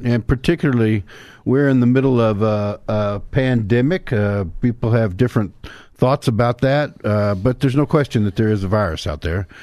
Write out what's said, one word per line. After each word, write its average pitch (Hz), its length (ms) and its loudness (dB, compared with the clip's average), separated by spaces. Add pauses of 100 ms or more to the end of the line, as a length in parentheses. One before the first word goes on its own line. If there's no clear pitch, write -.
and 117 200 0
particularly, 120 800 0 (400)
we're 139 240 2
in 131 120 4
the 120 60 4
middle 127 340 4
of 110 200 2
a, 104 480 -2
a 104 320 -2 (120)
pandemic. 127 840 0
Uh, 101 320 0 (160)
people 120 300 -2
have 113 260 0
different 113 360 -2 (400)
thoughts 131 320 0
about 120 360 0
that, 139 300 0 (120)
uh, 104 300 0
but 123 260 -2
there's 131 160 0
no 147 80 2
question 131 400 0
that 98 120 -2
there 110 120 2
is 104 160 0
a 95 40 -4
virus 95 380 -2
out 76 140 -6
there. 87 260 -4 (160)